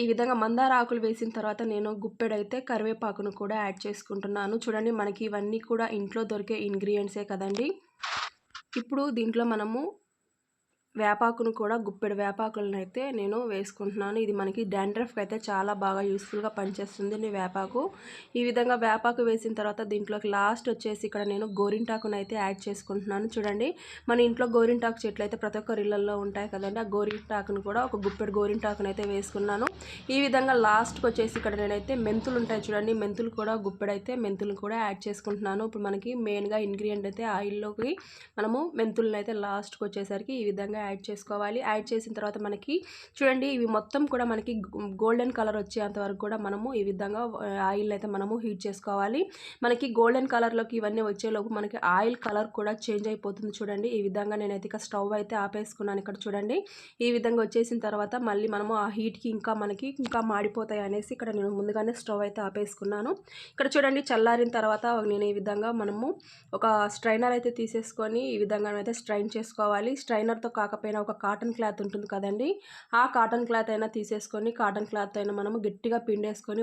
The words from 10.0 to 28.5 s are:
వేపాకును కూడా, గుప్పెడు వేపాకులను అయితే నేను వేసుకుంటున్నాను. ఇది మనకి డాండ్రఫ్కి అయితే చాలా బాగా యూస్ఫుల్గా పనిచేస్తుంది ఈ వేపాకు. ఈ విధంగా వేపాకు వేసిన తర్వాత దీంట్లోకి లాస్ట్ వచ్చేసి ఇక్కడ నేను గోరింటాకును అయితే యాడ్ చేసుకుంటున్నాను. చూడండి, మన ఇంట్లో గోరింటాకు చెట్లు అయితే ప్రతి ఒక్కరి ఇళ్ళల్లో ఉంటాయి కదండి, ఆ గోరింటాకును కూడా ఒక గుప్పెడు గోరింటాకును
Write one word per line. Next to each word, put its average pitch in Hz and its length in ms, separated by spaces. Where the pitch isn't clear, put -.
వేపాకును 226 640
కూడా, 220 160
గుప్పెడు 202 340
వేపాకులను 202 580
అయితే 190 240
నేను 202 200
వేసుకుంటున్నాను. 202 720
ఇది 208 160
మనకి 196 240
డాండ్రఫ్కి 208 500
అయితే 208 140
చాలా 202 240
బాగా 196 260
యూస్ఫుల్గా 208 480
పనిచేస్తుంది 202 600
ఈ - 60
వేపాకు. 190 480
ఈ 240 80
విధంగా 240 380
వేపాకు 233 440
వేసిన 226 300
తర్వాత 208 320
దీంట్లోకి 208 460
లాస్ట్ 214 340
వచ్చేసి 214 380
ఇక్కడ 208 140
నేను 208 140
గోరింటాకును 214 600
అయితే 196 180
యాడ్ 196 280
చేసుకుంటున్నాను. 202 720
చూడండి, 208 340
మన 240 120
ఇంట్లో 240 280
గోరింటాకు 233 480
చెట్లు 208 220
అయితే 220 160
ప్రతి 214 180
ఒక్కరి 220 240
ఇళ్ళల్లో 208 400
ఉంటాయి 202 300
కదండి, 196 300
ఆ - 20
గోరింటాకును 208 720
కూడా 226 220
ఒక 208 160
గుప్పెడు 202 320
గోరింటాకును 208 540